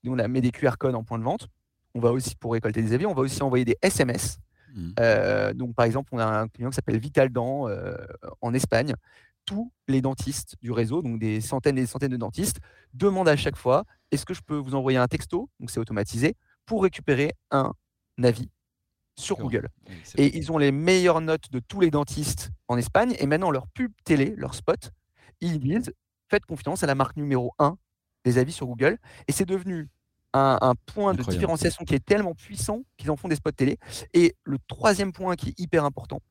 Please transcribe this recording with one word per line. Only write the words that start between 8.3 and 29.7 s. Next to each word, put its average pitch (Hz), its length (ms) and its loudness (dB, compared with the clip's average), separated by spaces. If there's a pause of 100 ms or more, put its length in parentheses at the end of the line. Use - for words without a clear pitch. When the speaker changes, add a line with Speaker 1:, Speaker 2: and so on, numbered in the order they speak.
Speaker 1:
en 117 100 -2
Espagne. 127 420 2 (500)
Tous 220 280 -6 (140)
les 135 160 2
dentistes - 580 -6
du 120 120 -8
réseau, 117 280 0
donc 117 180 -4
des 110 220 -2
centaines 135 380 0
et - 20 0
des 127 60 0
centaines 135 240 -4
de 127 80 -4
dentistes, 127 400 -4 (340)
demandent 185 380 2
à 147 60 6
chaque - 200 -2
fois, « 135 300 2 (240)
Est-ce - 160 -2
que 180 80 -8
je - 80 -12
peux 151 140 -6
vous 135 180 -6
envoyer 131 240 2
un 123 100 2
texto ? » - 400 -4 (120)
Donc, 123 100 -12
c'est - 100 -4
automatisé, 113 560 -2 (300)
pour 214 160 -2
récupérer 147 500 0 (180)
un 139 220 0 (500)
avis 120 280 2 (680)
sur - 200 -6
Speaker 2:
D'accord. 123 140 -6
Speaker 1:
Google. - 180 -2 (200)
Speaker 2:
Oui, 95 60 -18 (100)
c'est - 140 -6
Speaker 1:
Et 143 100 6
Speaker 2:
vrai. 165 100 -2
Speaker 1:
ils 156 140 -4
ont 160 60 2
les 139 120 4
meilleures 165 520 4
notes 160 280 -2
de 127 100 -4
tous 196 200 -8
les 170 100 6
dentistes 147 600 -2 (180)
en 120 80 2
Espagne. 214 440 2
Et 139 60 2
maintenant, 165 240 2
leur 131 180 -2
pub 247 220 -4 (140)
télé, 156 320 2
leur - 180 -8
spot, - 360 -4 (500)
ils 170 180 -2
disent, « 160 360 -2 (340)
Faites 208 160 2
confiance 160 380 -4
à - 40 0
la 139 80 2
marque 135 220 0
numéro 135 420 0
un 151 200 2 (460)
des 123 120 4
avis 131 160 2
sur 135 140 -8
Google. » 131 320 0 (300)
Et 196 40 -2
c'est 196 140 0
devenu 180 420 -4 (460)